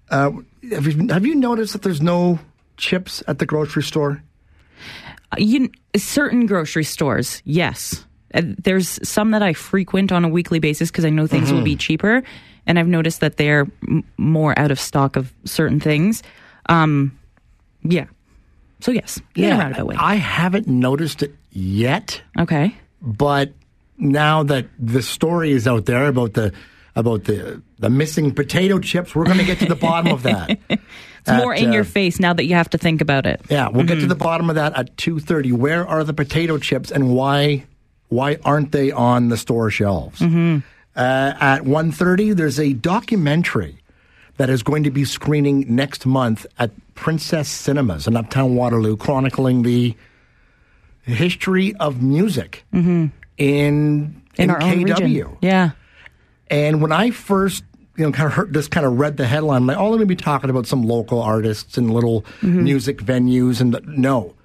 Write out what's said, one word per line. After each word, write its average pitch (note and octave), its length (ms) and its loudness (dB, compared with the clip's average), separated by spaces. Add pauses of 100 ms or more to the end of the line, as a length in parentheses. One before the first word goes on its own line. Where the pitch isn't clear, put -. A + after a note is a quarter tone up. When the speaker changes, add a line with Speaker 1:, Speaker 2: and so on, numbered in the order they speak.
(100)
Speaker 1:
Uh, C#3 220 0 (400)
have D3+ 140 -2
you, D#3+ 220 0
have F#3+ 160 0
you D4+ 120 2
noticed A#3+ 360 0
that G3+ 100 -10
there's E3 200 -2
no F3 360 2 (380)
chips - 520 -4
at C#3+ 100 -4
the D#3 80 0
grocery D3+ 380 -2
store? D3 380 -2 (1080)
Speaker 2:
Uh, - 60 -8
you, A#3 320 2 (260)
certain B3 500 0
grocery E3 360 -2
stores, - 640 -2
yes. - 600 -4 (300)
Uh, E3 80 0 (220)
there's F#3+ 340 0 (100)
some G#3+ 220 0
that G#3+ 140 2
I F3 80 2
frequent F#3+ 580 -2
on F3 140 2
a E3 40 2
weekly E3+ 300 0
basis D#3 320 -2
'cause E3+ 140 -2
I D3+ 60 4
know D#3 180 2
things C3+ 240 2
will - 60 2
Speaker 1:
Mm-hmm. B2 60 0
Speaker 2:
be D3 120 0
cheaper, G#3+ 480 0 (420)
and E3+ 100 2
I've E3+ 120 2
noticed E3 320 0
that D3+ 160 -2
they're D3 320 2 (200)
m-, D#3+ 140 0 (140)
more D#3 420 2
out D3 140 2
of B2+ 80 -4
stock C#3 340 0
of C3 180 -4 (120)
certain - 340 0
things. D#3 460 0 (440)
Um, D3 480 2 (680)
yeah. D#3+ 220 0 (760)
So, B3 100 -2
yes, - 300 -4 (160)
in F3+ 80 2
a - 20 2
Speaker 1:
Yeah, A#3+ 140 2
Speaker 2:
roundabout C3+ 260 -4
way. - 100 -6
Speaker 1:
I F3 200 2
haven't F3+ 500 0
noticed C3+ 560 0
it - 120 -6 (180)
yet. G#2+ 680 -2 (160)
Speaker 2:
Okay. E3 380 0 (260)
Speaker 1:
But C#3 520 -2 (440)
now D3+ 460 2
that C#3 240 0 (120)
the A#2+ 240 0
story E3 500 0
is A#2+ 160 2
out A2+ 180 0
there B2 200 2
about B2 280 0
the, G#2+ 180 0 (420)
about A2+ 300 0
the, - 380 -4 (160)
the G#2+ 120 -2
missing D3+ 440 2
potato F3+ 460 2
chips, - 340 -4
we're D#3+ 100 2
gonna F#3 200 4
get F#3 160 -2
to F3+ 60 2
the E3 100 0
bottom E3 360 0
of B2 120 -2
that. A2 340 0 (100)
Speaker 2:
<laughs> A3 100 -2 (480)
It's - 180 2
more B3 100 0
Speaker 1:
At, - 60 -2
Speaker 2:
in A#3 120 2
your G#3+ 100 2
Speaker 1:
uh, - 20 0
Speaker 2:
face F#3+ 340 -2
now F3 140 2
that E3+ 140 0
you F3 80 0
have E3+ 160 2
to E3 80 -2
think D#3+ 240 0
about C#3 240 0
it. - 240 -4
Speaker 1:
Yeah, C#3+ 180 0
we'll B2+ 160 2
get E3+ 120 2
to D3+ 60 -2
Speaker 2:
Mm-hmm. F3 60 0
Speaker 1:
the F3+ 60 2
bottom E3 340 -2
of D#3 80 0
that D3+ 220 0
at A#2+ 180 -8
two E3 240 -4
thirty. D3 320 0
Where D3+ 340 0
are D#3+ 160 -2
the D3+ 120 -4
potato D#3 420 -2
chips C3+ 340 -4
and C3 240 2
why, C#3 500 0 (440)
why C#3 380 0
aren't C#3+ 260 0
they C#3 200 2
on A#2+ 360 2
the A#2 80 0
store A2+ 340 0
shelves? G2 500 -2
Speaker 2:
Mm-hmm. E3+ 380 2 (380)
Speaker 1:
Uh, C3 420 0
at C#3+ 280 2
one D#3 260 0
thirty, F#3 400 2
there's D3+ 260 0
a D3 140 2
documentary D#3 1040 0 (640)
that C3 100 2
is C3 140 0
going D3+ 220 0
to C#3+ 60 2
be C#3 140 -2
screening C#3+ 640 0
next C3 380 -2
month B2+ 400 0 (120)
at A#2 120 -2 (240)
Princess D#3+ 560 -4
Cinemas B2 560 -2
in A#2 100 0
Uptown B2+ 380 0
Waterloo, A#2 420 2
chronicling C3 680 0
the A#2+ 300 2 (1080)
history F#3 720 -2
of C3+ 260 -2
music D3 720 0
Speaker 2:
Mm-hmm. F3 340 2 (300)
Speaker 1:
in, D3 840 0 (140)
Speaker 2:
In - 80 2
Speaker 1:
in - 60 2
Speaker 2:
our D3+ 120 0
own F3+ 160 2
Speaker 1:
K F3 60 2
W. D3+ 400 0
Speaker 2:
region. - 160 -14
Yeah. F#3 300 4 (800)
Speaker 1:
And D3+ 300 2
when D3+ 120 2
I G#3 180 2
first, G3 540 -2 (320)
you D#3 80 0
know, C#3+ 80 0
kinda C#3+ 180 0
heard F3+ 220 -2
this, D3+ 160 -2
kinda D3 200 0
read C#3 280 0
the C3+ 100 -2
headline, C#3+ 360 2
I'm B2+ 40 2
like, C#3 120 0
"Oh, G3+ 120 0
let A3+ 80 2
me G#3+ 80 4
be F3+ 100 2
talking C#3 340 -2
about B2+ 160 -2
some C3 160 0
local A#2 380 0
artists A2 560 -2
and A#2 160 0
little A#2 300 2 (200)
Speaker 2:
Mm-hmm. F3+ 220 2
Speaker 1:
music C3+ 340 0
venues." B2 600 2
And B2 140 2
the, - 120 -6
no, C3+ 480 -2 (100)